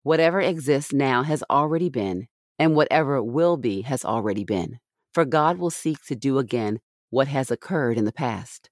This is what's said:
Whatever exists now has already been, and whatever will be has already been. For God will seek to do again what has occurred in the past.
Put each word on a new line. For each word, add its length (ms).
Whatever 380
exists 540
now 300
has 280
already 380
been, 380
and 160
whatever 480
will 360
be 240
has 240
already 400
been. 340
For 120
God 320
will 120
seek 280
to 80
do 240
again 400
what 180
has 240
occurred 460
in 80
the 80
past. 580